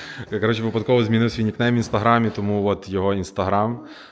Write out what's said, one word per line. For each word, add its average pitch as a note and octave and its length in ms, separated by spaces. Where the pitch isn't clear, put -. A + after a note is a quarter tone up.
коротше, A2 240
випадково A2+ 400
змінив A2+ 280
свій A#2 120
нікнейм A#2+ 300
в A#2+ 40
Інстаграмі, A#2 520
тому G#2 360
от G2 240
його G2 240
Instagram. G2+ 640